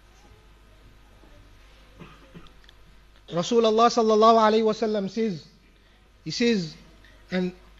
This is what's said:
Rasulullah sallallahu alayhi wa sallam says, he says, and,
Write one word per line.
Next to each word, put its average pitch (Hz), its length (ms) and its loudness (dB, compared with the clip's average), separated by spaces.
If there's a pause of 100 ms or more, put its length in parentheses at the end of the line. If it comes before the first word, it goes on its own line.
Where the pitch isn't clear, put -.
(3250)
Rasulullah 226 640 0
sallallahu 220 480 4
alayhi 220 240 2
wa 214 80 0
sallam 208 380 -6
says, 214 340 -6 (800)
he 156 60 -12
says, 202 440 -2 (560)
and, 180 220 -4 (280)